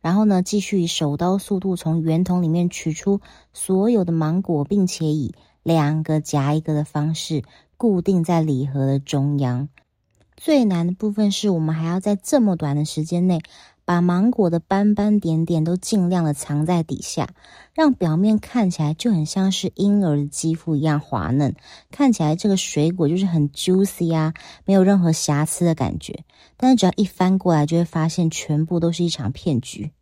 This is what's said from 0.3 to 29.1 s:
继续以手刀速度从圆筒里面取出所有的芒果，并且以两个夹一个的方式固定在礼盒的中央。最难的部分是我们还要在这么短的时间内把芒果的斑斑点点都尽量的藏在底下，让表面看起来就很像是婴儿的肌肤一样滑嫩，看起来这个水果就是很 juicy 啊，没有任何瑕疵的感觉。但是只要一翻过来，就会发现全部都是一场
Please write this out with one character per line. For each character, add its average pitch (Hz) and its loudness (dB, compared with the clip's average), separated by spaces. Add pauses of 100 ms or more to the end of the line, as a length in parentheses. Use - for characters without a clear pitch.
继 208 -2
续 190 -2
以 170 0
手 147 -2
刀 180 0
速 190 -4
度 185 -4
从 160 -2
圆 160 0
筒 180 0
里 165 0
面 175 0
取 - -6
出 202 -2 (320)
所 190 0
有 220 2
的 175 -2
芒 160 0
果， 160 -2
并 196 0
且 160 -4
以 151 -2 (280)
两 156 2
个 156 -2
夹 147 -2
一 156 0
个 160 -4
的 151 -2
方 151 -4
式 151 -6 (340)
固 202 0
定 180 2
在 170 2
礼 143 0
盒 135 -2
的 135 2
中 143 -2
央。 127 -2 (680)
最 285 2
难 175 0
的 180 -2
部 214 -4
分 208 2
是 202 -2
我 170 2
们 160 0
还 160 -4
要 175 -2
在 202 0
这 269 0
么 196 2
短 147 -2
的 147 0
时 156 -4
间 175 0
内 175 0 (440)
把 175 2
芒 180 2
果 208 0
的 165 0
斑 202 2
斑 208 2
点 165 0
点 160 0
都 170 0
尽 180 0
量 180 0
的 151 0
藏 147 -4
在 170 0
底 - -6
下， - -6 (460)
让 311 2
表 160 0
面 214 2
看 208 -2
起 165 -4
来 151 0
就 240 -2
很 160 0
像 190 0
是 185 -4
婴 202 2
儿 147 2
的 143 0
肌 160 -2
肤 160 -4
一 139 0
样 151 0
滑 95 -6
嫩， 135 0 (360)
看 277 2
起 - 0
来 156 2
这 208 -2
个 196 4
水 156 0
果 175 0
就 165 0
是 196 0
很 156 2
juicy 185 0
啊， 160 0 (300)
没 196 0
有 196 6
任 196 4
何 170 4
瑕 151 0
疵 - -2
的 165 2
感 135 -4
觉。 - -12 (320)
但 254 2
是 262 6
只 202 4
要 180 4
一 214 2
翻 185 0
过 180 2
来， 147 2
就 165 0
会 170 2
发 160 -2
现 160 0
全 156 -2
部 170 -2
都 170 0
是 170 -4
一 175 0
场 131 -4